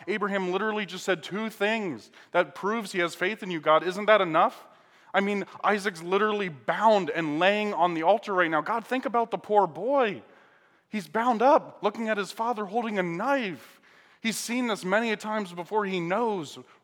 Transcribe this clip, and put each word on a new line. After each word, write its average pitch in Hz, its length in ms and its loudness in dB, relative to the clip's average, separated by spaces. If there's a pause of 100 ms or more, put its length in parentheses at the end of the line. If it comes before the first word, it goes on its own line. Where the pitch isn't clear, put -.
Abraham 190 460 -2
literally 214 320 -2
just 175 180 -10
said 175 200 0
two 220 260 -6
things 202 640 -2 (220)
that 165 220 2
proves 208 380 -4
he 190 60 -4
has 175 160 0
faith 208 280 -4
in 190 80 -8
you, 165 80 -4
God. 156 240 6
Isn't 185 220 -4
that 208 160 6
enough? 180 460 2 (480)
I 190 60 4
mean, 202 260 0 (180)
Isaac's 190 380 0
literally 202 480 0
bound 175 580 2
and 156 300 -2
laying 208 340 2
on 170 220 2
the 160 80 -2
altar 208 320 2
right 175 160 4
now. 156 100 2
God, 208 240 -4
think 254 220 -4
about 233 240 0
the 190 80 -4
poor 202 280 4
boy. 196 560 -2 (680)
He's 202 180 -6
bound 226 320 0
up, 262 420 4
looking 220 280 -2
at 208 80 0
his 190 120 -6
father 226 360 -4
holding 208 320 -4
a 185 40 0
knife. 190 760 -4 (420)
He's 220 160 -4
seen 240 300 -4
this 190 180 -4
many 214 280 2
a 208 40 0
times 214 360 -6
before. 190 320 -2
He 185 160 -2
knows 185 580 -2 (260)